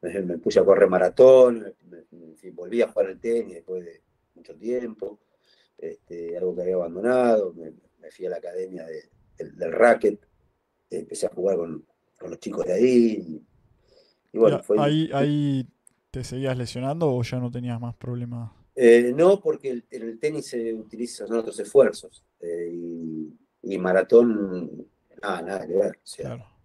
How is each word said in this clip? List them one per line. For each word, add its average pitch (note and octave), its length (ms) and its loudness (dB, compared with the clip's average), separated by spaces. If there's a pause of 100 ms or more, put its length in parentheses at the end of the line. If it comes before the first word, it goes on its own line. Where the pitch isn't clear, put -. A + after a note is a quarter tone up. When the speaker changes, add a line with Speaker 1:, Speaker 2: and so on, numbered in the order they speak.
Speaker 1:
Me, G2 200 -6
me F2 160 -6
puse - 220 2
a E2+ 60 4
correr F#2+ 240 6
maratón, A2+ 840 6 (140)
me, E2+ 220 -20
me, E2+ 160 -20
en D#2+ 100 -20
fin, F#2 180 -20
volví F#2 260 -4
a G#2+ 80 2
jugar F#2+ 200 -2
al F#2 100 -16
tenis A#2 360 -4
después F2+ 300 -10
de E2 160 -20 (340)
mucho - 200 -20
tiempo, A2 640 -8 (580)
este, E2+ 600 -12
algo F2+ 180 -4
que F2+ 80 -8
había F#2 120 -2
abandonado, G#2 800 0
me, E2 180 -18 (280)
me D#2 120 -20
fui F#2 160 -14
a - 40 -6
la E2+ 60 -8
academia F2 480 -12
de, D#2 240 -18 (280)
del, D#2 200 -16
del E2 140 -6
racket, A2 480 2 (680)
empecé E2 380 -8
a - 20 -2
jugar F#2 280 -2
con, E2 280 -8 (340)
con F2+ 120 -16
los E2+ 80 -16
chicos - 260 -8
de F2+ 80 -2
ahí, G#2+ 120 4 (420)
y, D#2 200 -14 (840)
y - 60 -6
bueno, A2+ 180 6
Speaker 2:
¿Y - 20 -4
a-, - 40 -12
Speaker 1:
fue G#2+ 200 2
Speaker 2:
ahí, D#3 300 0
ahí C#3+ 540 0 (440)
te B2+ 120 -10
seguías B2+ 340 -6
lesionando C3+ 560 -4
o B2 100 -2
ya B2 160 -6
no B2 120 -6
tenías B2 280 -8
más A#2+ 160 -10
problemas? A#2+ 560 -10 (240)
Speaker 1:
Eh, A#2+ 400 6
no, F#3 260 4
porque D3+ 280 -4
el, A#2+ 220 -8
en A#2+ 120 -12
el A#2 160 -12
tenis D3+ 280 -6
se A2+ 260 -6
utiliza, A2 540 -12
son A2+ 100 -4
otros A2+ 220 -8
esfuerzos, - 640 2 (160)
eh, E2+ 320 -8
y, E2 680 -10 (260)
y F#2+ 140 -6
maratón, F#2 1080 2 (340)
nada, F#2 200 -6
nada F#2 260 -8
que E2+ 60 -6
ver, G2 240 2
o - 100 -20
sea, - 200 -14
Speaker 2:
Claro. A#2+ 180 -12 (200)